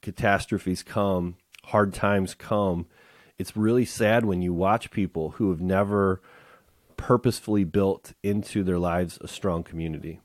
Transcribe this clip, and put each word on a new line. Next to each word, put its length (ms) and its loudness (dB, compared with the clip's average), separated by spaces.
catastrophes 800 0
come, 520 -2
hard 280 2
times 400 0
come, 540 -2
it's 180 -10
really 300 2
sad 400 2
when 160 0
you 120 0
watch 380 0
people 400 -4
who 180 0
have 120 0
never 600 2
purposefully 680 2
built 580 0
into 420 -2
their 160 0
lives 420 -2
a 60 -14
strong 360 -4
community. 600 -8